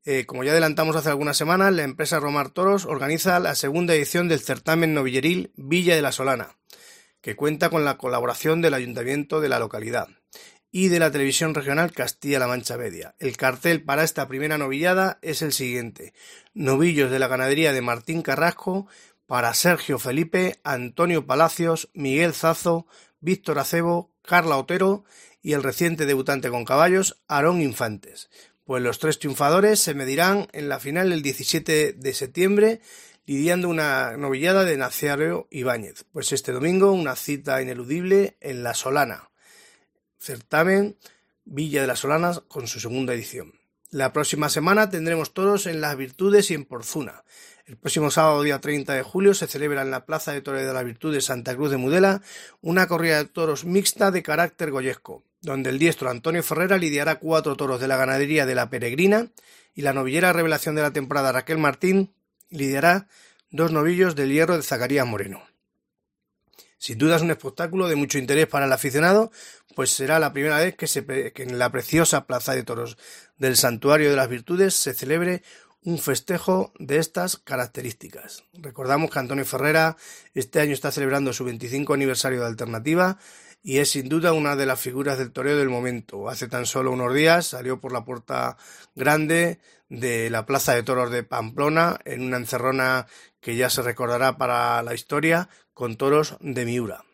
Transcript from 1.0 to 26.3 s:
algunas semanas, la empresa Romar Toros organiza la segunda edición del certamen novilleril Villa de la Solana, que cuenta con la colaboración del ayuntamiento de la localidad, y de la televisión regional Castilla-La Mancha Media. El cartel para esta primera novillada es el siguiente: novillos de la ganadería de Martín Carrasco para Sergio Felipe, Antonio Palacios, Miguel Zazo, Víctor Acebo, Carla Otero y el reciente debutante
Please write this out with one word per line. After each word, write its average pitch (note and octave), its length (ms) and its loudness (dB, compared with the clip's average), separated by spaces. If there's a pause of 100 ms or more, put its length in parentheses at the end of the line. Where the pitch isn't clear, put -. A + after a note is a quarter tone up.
algunas D3 260 -2
semanas, F#3 380 4
la E3 100 0
empresa D3+ 380 -2
Romar C#3+ 300 -2
Toros F#3+ 340 2
organiza D#3 540 0
la E3 160 0
segunda E3+ 380 0
edición E3+ 360 2
del D#3 100 2
certamen D#3+ 540 0
novilleril D3 640 0
Villa E3+ 380 2
de D#3 60 2
la C3 120 0
Solana, C3 420 -4 (640)
que A2 160 -8
cuenta D#3 340 0
con D#3 140 0
la C#3 140 0
colaboración B2 640 -2
del D#3+ 120 4
ayuntamiento C3 680 -4
de D3 80 0
la B2 100 0
localidad, A2 480 -6 (640)
y F#3 180 2
de F3 100 2
la D#3+ 120 4
televisión C#3+ 440 0
regional D3+ 360 0
Castilla-La C3+ 560 -2
Mancha B2 300 -4
Media. E2+ 420 -10
El B2+ 180 -6
cartel D3+ 460 0
para C#3+ 200 0
esta D3+ 240 -4
primera D3 300 -4
novillada E3 640 0
es D#3 200 -6
el D3+ 120 -2
siguiente: B2 600 -6 (400)
novillos C#3+ 580 2
de C3 80 0
la C3 80 2
ganadería C#3 460 2
de C3 80 -2
Martín A#2+ 400 -4
Carrasco E3+ 680 -2 (380)
para A#2 280 0
Sergio D#3 460 2
Felipe, E3 640 -2
Antonio C#3+ 640 -2
Palacios, D#3+ 680 0
Miguel D3 400 0
Zazo, E3 540 0 (320)
Víctor D#3+ 400 -2
Acebo, E3+ 520 0 (120)
Carla E3 340 4
Otero F#3+ 460 0 (380)
y D3 120 -2
el C#3+ 100 0
reciente D#3 420 0
debutante C3+ 440 0